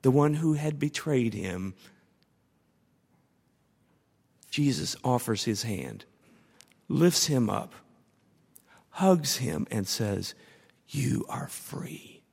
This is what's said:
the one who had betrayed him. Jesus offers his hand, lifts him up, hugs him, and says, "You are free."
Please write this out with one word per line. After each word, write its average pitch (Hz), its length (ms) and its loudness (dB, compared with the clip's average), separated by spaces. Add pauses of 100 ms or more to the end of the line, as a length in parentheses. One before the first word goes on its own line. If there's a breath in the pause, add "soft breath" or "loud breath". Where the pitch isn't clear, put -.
the 135 80 6
one 147 240 6
who 156 180 0
had 151 260 -2
betrayed 139 540 0
him. 92 400 -6 (2750 soft breath)
Jesus 139 520 0
offers 120 420 0
his 107 180 -2
hand, 87 420 -8 (840 soft breath)
lifts 170 360 4
him 127 240 2
up, - 240 -4 (1200 soft breath)
hugs 180 480 4
him, 127 320 -2
and 101 180 -2
says, 101 460 -2 (540 soft breath)
"You 135 420 0
are - 180 -8
free." - 760 -12 (100)